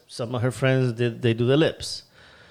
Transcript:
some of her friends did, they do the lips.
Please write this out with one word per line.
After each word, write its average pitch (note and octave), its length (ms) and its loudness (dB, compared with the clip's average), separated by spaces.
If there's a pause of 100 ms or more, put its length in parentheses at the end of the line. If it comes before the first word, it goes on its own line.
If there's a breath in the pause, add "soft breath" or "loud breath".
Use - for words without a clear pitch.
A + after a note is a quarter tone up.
some B2 260 -8
of A#2 80 -4
her B2+ 80 0
friends C3 440 2
did, A#2+ 280 -2
they A2+ 120 4
do A#2+ 120 0
the C3+ 100 4
lips. - 460 0 (480 soft breath)